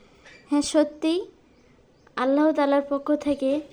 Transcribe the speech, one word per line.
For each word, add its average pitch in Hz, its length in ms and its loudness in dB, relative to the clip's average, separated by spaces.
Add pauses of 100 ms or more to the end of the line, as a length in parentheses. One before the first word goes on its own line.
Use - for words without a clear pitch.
(500)
হ্যাঁ, 285 120 2
সত্যিই 320 640 0 (920)
আল্লাহ 277 360 2
তাআলার 285 360 2
পক্ষ 285 260 -2
থেকে 285 460 -2 (120)